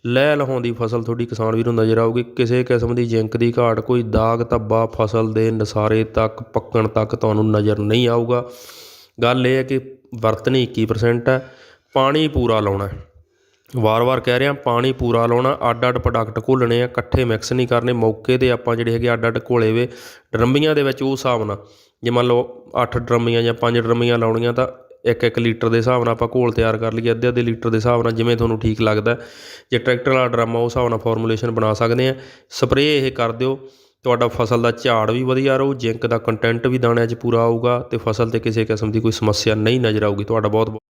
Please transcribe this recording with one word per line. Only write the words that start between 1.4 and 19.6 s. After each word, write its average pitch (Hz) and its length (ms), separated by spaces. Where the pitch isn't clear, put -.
ਵੀਰੋ 117 160
ਨਜ਼ਰ 113 260
ਆਊਗੀ। 117 240
ਕਿਸੇ 123 280
ਕਿਸਮ 117 300
ਦੀ 123 100
ਜ਼ਿੰਕ 113 320
ਦੀ 117 220
ਘਾਟ, 113 220
ਕੋਈ 123 220
ਦਾਗ 113 480
ਧੱਬਾ 110 340
ਫਸਲ 113 380
ਦੇ 110 180
ਨਸਾਰੇ 110 540
ਤੱਕ, 110 400
ਪੱਕਣ 113 440
ਤੱਕ 107 260
ਤੁਹਾਨੂੰ 107 360
ਨਜ਼ਰ 107 280
ਨਹੀਂ 110 300
ਆਊਗਾ। 120 360
ਗੱਲ 127 240
ਇਹ 131 100
ਹੈ 131 60
ਕਿ 131 180
ਵਰਤਣੀ 120 420
ਇੱਕੀ 113 220
percent 117 440
ਹੈ, 131 120
ਪਾਣੀ 139 340
ਪੂਰਾ 117 320
ਲਾਉਣਾ 98 280
ਹੈ। - 140
ਵਾਰ-ਵਾਰ 120 500
ਕਹਿ 123 180
ਰਿਹਾ 139 160
ਪਾਣੀ 127 380
ਪੂਰਾ 117 340
ਲਾਉਣਾ, 127 300
ਅੱਡ-ਅੱਡ 123 280
ਪ੍ਰੋਡਕਟ 113 420
ਘੋਲਣੇ 120 420
ਆ, - 20
ਇਕੱਠੇ 123 400
ਮਿਕਸ 113 280
ਨਹੀਂ 127 160
ਕਰਨੇ। 120 260
ਮੌਕੇ 113 440
'ਤੇ 127 120
ਆਪਾਂ 117 260
ਜਿਹੜੇ 117 160
ਹੈਗੇ 117 200
ਅੱਡ-ਅੱਡ 117 260
ਘੋਲੇ 113 220